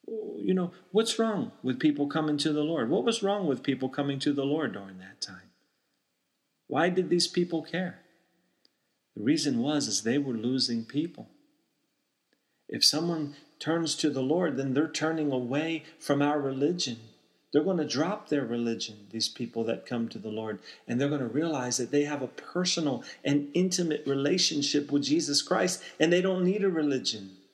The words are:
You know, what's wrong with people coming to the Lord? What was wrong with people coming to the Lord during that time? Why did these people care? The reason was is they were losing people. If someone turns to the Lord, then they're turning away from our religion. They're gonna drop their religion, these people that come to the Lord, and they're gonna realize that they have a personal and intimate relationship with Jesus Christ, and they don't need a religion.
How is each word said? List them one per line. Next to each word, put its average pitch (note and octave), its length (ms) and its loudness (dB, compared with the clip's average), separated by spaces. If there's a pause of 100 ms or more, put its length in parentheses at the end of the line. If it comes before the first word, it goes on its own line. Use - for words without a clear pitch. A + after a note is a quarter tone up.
You - 480 -2
know, F3+ 160 0 (200)
what's A3+ 280 2
wrong A3 320 0 (100)
with B2+ 180 -2
people C#3+ 280 2
coming D3+ 300 0
to D3+ 140 0
the D3 120 2
Lord? D3+ 260 0
What G3 140 2
was A3+ 180 0
wrong G3 240 0
with C3+ 160 0
people C3 280 -2
coming C#3 300 -2
to C#3+ 140 0
the C#3 120 0
Lord C#3+ 280 0
during G2 240 -12
that F#2 240 -16
time? - 300 -14 (1120)
Why D#3+ 240 2
did F3+ 200 0
these F3 180 4
people E3+ 340 0
care? E3+ 380 -6 (1160)
The A2 60 -10
reason C#3 380 2
was C#3+ 280 0
is G2+ 140 -2
they A#2+ 160 0
were C#3 160 -2
losing A#2+ 500 0
people. D3 460 -6 (1400)
If - 160 -2
someone D#3 520 2 (240)
turns D#3+ 380 0
to D#3 120 2
the B2+ 140 0
Lord, D3+ 340 2
then C3+ 160 -2
they're D#3 140 4
turning D#3 440 0
away C#3+ 520 -2 (160)
from C#3+ 240 0
our D3 160 2
religion. C3+ 580 0 (540)
They're D3+ 120 4
gonna F3 200 2
drop E3 460 -2
their C#3+ 160 0
religion, A2+ 640 -4
these A2+ 180 -4
people - 360 -6
that - 240 -4
come A#2 220 -2
to G#2+ 100 -12
the A2 100 -8
Lord, G#2+ 300 -4 (280)
and A#2+ 140 0
they're C#3+ 80 2
gonna C#3 160 0
realize B2+ 520 -2
that B2 120 -4
they D3 140 4
have D3 180 -2
a B2 60 -4
personal D#3+ 760 -2 (200)
and C#3+ 320 2
intimate F3 500 2
relationship C#3+ 880 2
with C#3+ 100 4
Jesus C#3+ 400 2
Christ, - 400 0 (180)
and E3 140 6
they F3+ 80 6
don't F#3 220 2
need F#3+ 200 2
a G3 60 4
religion. C3 640 -2 (220)